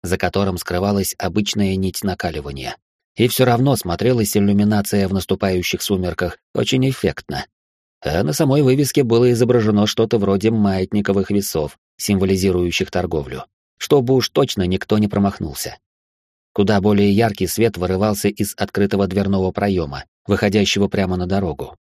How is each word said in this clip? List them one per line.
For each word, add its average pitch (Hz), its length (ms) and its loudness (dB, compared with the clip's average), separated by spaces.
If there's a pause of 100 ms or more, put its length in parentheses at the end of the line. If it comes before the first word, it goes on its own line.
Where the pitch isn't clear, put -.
за 90 140 -2
которым 95 400 -2
скрывалась 98 600 -2
обычная 98 580 -2
нить 95 280 -4
накаливания. 76 720 -8 (400)
И 117 120 2
все 127 180 2
равно 123 300 2
смотрелась 107 600 0
иллюминация 101 720 2
в 98 60 -2
наступающих 92 680 -2
сумерках 90 560 -4 (160)
очень 131 360 0
эффектно. - 560 -4 (580)
А 82 200 0
на 131 100 -2
самой 143 280 2
вывеске 135 420 2
было 120 280 4
изображено 113 540 4
что-то 113 320 0
вроде 98 320 2
маятниковых 101 800 0
весов, 82 480 -2 (200)
символизирующих 92 920 0
торговлю, 78 560 -4 (320)
чтобы 135 380 2
уж 123 140 2
точно 127 340 0
никто 92 340 0
не 104 100 2
промахнулся. 98 680 -4 (760)
Куда 101 280 2
более 101 300 4
яркий 101 360 0
свет 110 300 0
вырывался 95 500 0
из 101 300 -4
открытого 98 500 0
дверного 95 440 0
проема, 87 540 -2 (200)
выходящего 101 600 2
прямо 92 280 -2
на 90 120 -2
дорогу. 95 480 -4 (100)